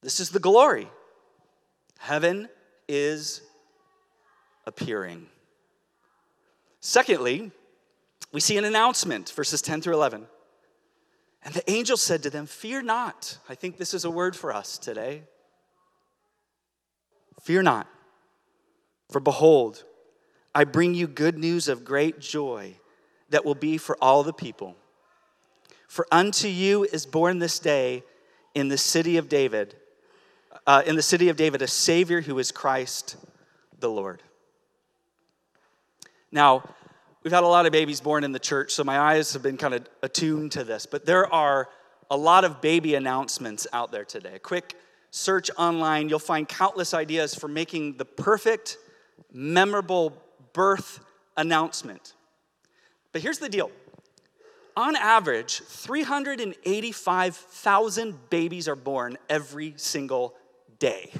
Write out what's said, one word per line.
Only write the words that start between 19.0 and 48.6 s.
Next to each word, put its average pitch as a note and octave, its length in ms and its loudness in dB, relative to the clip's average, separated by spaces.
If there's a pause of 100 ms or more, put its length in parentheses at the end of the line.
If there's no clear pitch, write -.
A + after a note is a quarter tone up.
for - 80 -2
behold, C3+ 680 4 (680)
I D3 100 6
bring D#3+ 280 2
you F3 140 -2
good D#3 320 0
news E3 300 -2
of B2 180 -4
great D3+ 340 0
joy A#2+ 560 -8 (540)
that D3 160 2
will D3 80 2
be D3+ 240 -2
for D3+ 200 -4
all C3+ 240 6
the D3+ 100 -4
people. G#2 440 -12 (1120)
For - 240 -4
unto G3 360 2
you G3 360 2
is D#3 220 -6
born E3 320 2
this E3+ 200 -2
day B2+ 460 0 (500)
in C#3 140 0
the C#3 80 -2
city E3+ 400 0
of D3 140 0
David, A#2+ 440 0 (920)
uh, C#3+ 180 8
in D#3 120 0
the D#3 60 2
city F3 280 4
of D#3 80 0
David, D3 240 2
a C3 40 -2
Savior E3+ 540 2
who C#3+ 180 -6
is B2+ 140 -4
Christ - 640 -4 (640)
the A#2+ 100 -2
Lord." G2 340 -8 (2000)
Now, C#3 320 6 (600)
we've D#3+ 100 -4
had F3+ 100 6
a F3 40 4
lot F3 180 8
of D#3+ 80 4
babies D3 300 2
born D3 200 0
in C#3 100 -4
the C3 60 -6
church, C#3+ 360 -4
so D3 100 -2
my C#3 140 0
eyes D3+ 340 4
have C3+ 100 -8
been C3+ 140 -2
kind C3+ 160 -4
of A#2+ 160 -6 (140)
attuned D3+ 500 -4
to C#3+ 100 -6
this, A2+ 220 -8
but D3 220 -8
there F#3 260 4
are C#3+ 380 2 (400)
a C#3 80 0
lot F3 260 6
of D3 160 -2
baby D#3 340 2
announcements C3 800 -4
out A#2+ 200 -4
there G#2 120 -8
today. F#2 300 -14
A F#2+ 60 -18
quick - 360 -8 (340)
search - 460 -2
online, D#3+ 540 0
you'll D#3 80 0
find D#3 280 -2
countless F#3+ 460 -2
ideas D#3 420 -2
for - 140 -12
making D3+ 480 -6
the C3 80 -8
perfect, G#3+ 720 -2 (560)